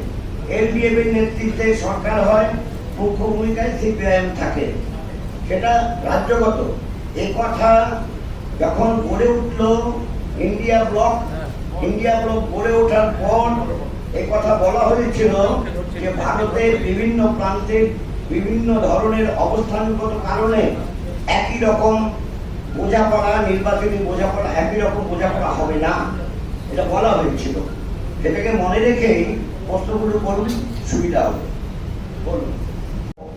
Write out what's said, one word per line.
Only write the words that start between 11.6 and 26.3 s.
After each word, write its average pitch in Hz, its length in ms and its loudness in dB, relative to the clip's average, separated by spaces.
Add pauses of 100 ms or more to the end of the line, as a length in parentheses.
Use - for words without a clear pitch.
ইন্ডিয়া 226 380 2
ব্লক 220 220 0 (100)
গড়ে 226 200 0
ওঠার 214 460 4
পর 226 300 2 (680)
এ - 140 -2
কথা - 240 2
বলা - 240 4
হয়েছিল 226 540 2 (680)
যে 185 80 -2
ভারতের 214 680 0
বিভিন্ন 220 580 2
প্রান্তে 196 560 2 (360)
বিভিন্ন 226 440 2
ধরনের 220 540 2 (100)
অবস্থানগত 220 720 0 (160)
কারণে 220 480 2 (520)
একই - 320 0
রকম 220 500 4 (680)
বোঝাপড়া, 208 720 2
নির্বাচনী 202 480 0
বোঝাপড়া, 190 540 0
একই 208 300 0
রকম 202 220 0
বোঝাপড়া 185 440 0
হবে - 260 0
না, 156 320 0 (680)